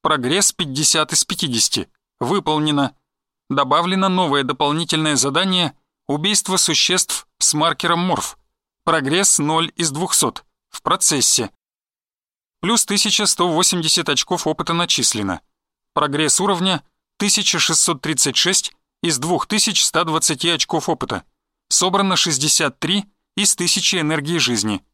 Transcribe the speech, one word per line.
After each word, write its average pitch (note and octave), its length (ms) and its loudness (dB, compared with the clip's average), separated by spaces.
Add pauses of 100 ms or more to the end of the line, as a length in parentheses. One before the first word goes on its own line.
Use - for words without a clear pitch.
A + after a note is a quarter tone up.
Прогресс D3+ 520 0
пятьдесят D3+ 600 0
из - 120 2
пятидесяти. A#2+ 640 -2 (320)
Выполнено. D3+ 720 0 (560)
Добавлено E3+ 580 2
новое D#3+ 360 2
дополнительное D3+ 720 0
задание E3+ 580 0 (320)
«Убийство F#3 500 0
существ - 680 0 (120)
с - 140 0
маркером E3 480 0
морф». F3 380 -2 (460)
Прогресс D#3+ 540 2
ноль D#3+ 380 0
из E3 140 -2
двухсот. C#3+ 540 -2 (260)
В - 120 -16
процессе. - 680 0 (1080)
Плюс G#3+ 240 0
тысяча G3+ 420 0
сто F3+ 220 2
восемьдесят E3 600 0
очков - 380 -2
опыта D#3 260 -2
начислено. A2+ 680 -2 (540)
Прогресс C#3+ 460 0
уровня F#3+ 420 0 (340)
тысяча E3 420 0
шестьсот D#3 440 0
тридцать D3 340 -2
шесть - 360 0 (300)
из D#3+ 160 0
двух D#3+ 280 -2
тысяч G#3 380 0
ста E3+ 200 0
двадцати D#3+ 440 -2
очков E3 400 -2
опыта. B2+ 360 -4 (440)
Собрано F#3+ 480 2
шестьдесят D3 640 0
три G3 260 -2 (320)
из G3 180 0
тысячи F3 420 0
энергии D#3 420 -2
жизни. A2 440 -2 (120)